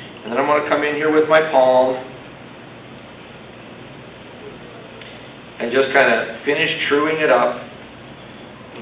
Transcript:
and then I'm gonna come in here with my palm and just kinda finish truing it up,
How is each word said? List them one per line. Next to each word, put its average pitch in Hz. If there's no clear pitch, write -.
and 110
then 120
I'm 143
gonna 147
come 147
in 147
here 151
with 151
my 156
palm 127
and 117
just 135
kinda 117
finish 156
truing 151
it 151
up, -